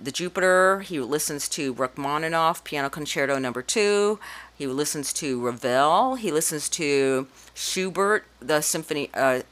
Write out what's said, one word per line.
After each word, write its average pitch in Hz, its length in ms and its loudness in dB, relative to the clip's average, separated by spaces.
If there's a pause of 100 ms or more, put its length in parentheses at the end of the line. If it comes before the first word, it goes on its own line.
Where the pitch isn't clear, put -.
the 131 80 -8
Jupiter. 185 680 4
He 185 180 -6
listens 143 500 -2
to 139 240 -4
Rachmaninoff, 156 880 -2
Piano 139 260 -4
Concerto 139 500 -2
Number 127 220 -4
Two. 208 580 2 (380)
He 139 100 -6
listens 143 460 -4
to 127 300 -4
Ravel. 139 720 4
He 196 160 -4
listens 156 380 0
to 135 580 2 (280)
Schubert, 190 680 -2 (140)
the 151 220 0
Symphony, 156 520 -4
uh, 127 280 2 (100)